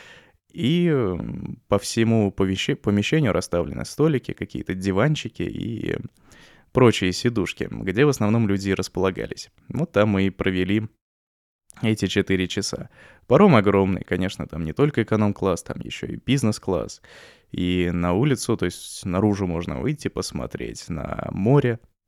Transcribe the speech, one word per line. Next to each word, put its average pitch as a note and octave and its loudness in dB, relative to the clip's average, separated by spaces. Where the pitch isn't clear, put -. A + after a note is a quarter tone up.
И, F3 0
м, G2 -2
по G2+ 4
всему A2+ 2
повеще-, G2 0
помещению G#2 0
расставлены E2+ -2
столики, - 0
какие-то - -8
диванчики G2 0
и - -6
прочие A2 4
сидушки, A2+ -2
где G#2 0
в D3 4
основном A2 2
люди G2 0
и F#2+ 2
располагались. - -4
Вот - -4
там G#2 4
мы G2 4
и - -4
провели F#2+ -2
эти A2 0
четыре F#2 0
часа. - -8
Паром E3 8
огромный, G2 4
конечно, F#2 -4
там D#2+ -8
не D#2 -4
только C#3 0
эконом-класс, G#2 0
там - -10
ещё - -10
и - -8
бизнес-класс. G#2+ -2
И F2+ 0
на F2 0
улицу, A#2+ 0
то F#2+ -2
есть - -10
наружу G2 0
можно E2 -4
выйти, C#3+ -4
посмотреть - -8
на - -8
море. A#2+ 2